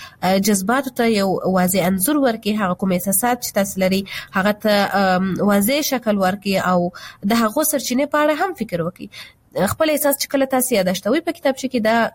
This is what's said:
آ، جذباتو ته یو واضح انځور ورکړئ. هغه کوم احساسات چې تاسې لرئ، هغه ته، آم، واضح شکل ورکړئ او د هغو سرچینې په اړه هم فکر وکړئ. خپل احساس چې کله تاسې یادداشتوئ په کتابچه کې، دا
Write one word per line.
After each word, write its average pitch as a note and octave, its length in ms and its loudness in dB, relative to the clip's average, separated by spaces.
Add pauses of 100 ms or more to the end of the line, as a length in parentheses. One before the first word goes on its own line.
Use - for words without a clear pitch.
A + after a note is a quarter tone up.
(220)
آ، F#3 140 2
جذباتو G#3+ 540 0
ته A#3 160 0
یو G3 380 0
واضح F#3 340 2
انځور F#3+ 380 0
ورکړئ. A3+ 440 0
هغه F3+ 140 0
کوم F#3+ 180 -2
احساسات G3 520 -2
چې - 60 -8
تاسې G3 280 -2
لرئ، F#3+ 240 0 (300)
هغه G3+ 200 2
ته، G#3 180 -2
آم، F#3+ 680 2
واضح G3+ 400 2
شکل A#3 380 -2
ورکړئ F#3+ 380 0
او F3+ 360 0 (320)
د G3+ 80 0
هغو A#3 300 2
سرچینې C#4+ 440 0
په D4+ 200 2
اړه D4+ 160 0
هم F#4+ 120 -2
فکر E3+ 260 -6
وکړئ. F3+ 260 -8 (500)
خپل G#3 340 0
احساس C#4+ 320 0
چې - 40 -4
کله C4+ 180 0
تاسې B3+ 280 0
یادداشتوئ G3 480 0
په E4 120 -4
کتابچه C4+ 360 -4
کې، B3+ 100 -2
دا A3 360 2